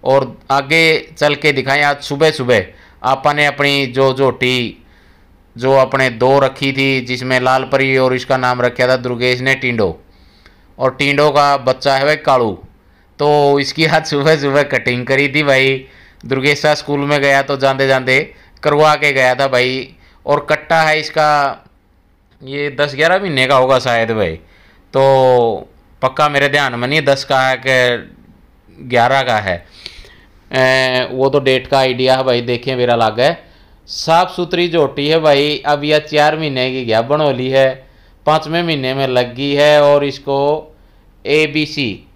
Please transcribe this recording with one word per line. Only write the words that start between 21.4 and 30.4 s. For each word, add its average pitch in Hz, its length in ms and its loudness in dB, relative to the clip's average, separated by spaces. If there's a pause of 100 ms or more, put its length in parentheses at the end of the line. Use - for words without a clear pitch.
ये 143 300 -6
दस 135 240 -2
ग्यारह 165 240 2
महीने 143 280 -2
का 139 80 2
होगा 131 240 4
शायद 117 320 0
भाई, 95 240 -2 (580)
तो 127 720 2 (340)
पक्का 147 280 0
मेरे 143 200 0
ध्यान 139 260 -2
में 120 120 -4
नहीं, 151 160 -2
दस 139 200 0
का 131 180 0
है 131 160 0
कि - 1300 -4
ग्यारह 123 360 2
का 120 160 0
है, 95 180 -4 (920)